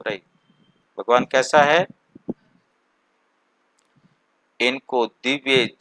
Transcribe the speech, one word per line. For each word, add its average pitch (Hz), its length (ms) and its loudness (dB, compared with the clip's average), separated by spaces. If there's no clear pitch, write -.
रहित। 98 160 -8
भगवान 123 260 2
कैसा 135 360 2
है? 156 260 2
इनको 127 460 -2
दिव्य 131 640 -2